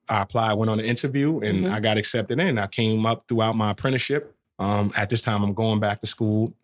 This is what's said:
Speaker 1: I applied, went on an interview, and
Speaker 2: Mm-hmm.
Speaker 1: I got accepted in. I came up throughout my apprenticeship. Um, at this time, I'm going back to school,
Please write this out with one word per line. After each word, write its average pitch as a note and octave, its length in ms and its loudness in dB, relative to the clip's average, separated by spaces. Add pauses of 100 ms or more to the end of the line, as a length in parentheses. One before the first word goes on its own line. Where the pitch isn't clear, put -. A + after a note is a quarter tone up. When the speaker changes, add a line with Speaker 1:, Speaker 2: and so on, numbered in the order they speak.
Speaker 1:
I G#2 140 2
applied, A2 300 0
went A2 180 0
on A2 80 0
an A2 60 -4
interview, C#3 540 0
and G#2 260 0
Speaker 2:
Mm-hmm. G#2 80 0
Speaker 1:
I A2 60 -2
got G#2+ 180 2
accepted A#2 420 -2
in. E3 180 2
I G2+ 100 0
came A2 380 2
up A2+ 220 0
throughout A2+ 280 2
my G#2+ 160 2
apprenticeship. C3 640 -2 (240)
Um, G#2 380 0
at G#2 140 -2
this A2+ 120 0
time, G#2 220 0
I'm G2+ 100 0
going A2 260 0
back G#2 200 -2
to - 80 -8
school, G#2+ 460 0 (100)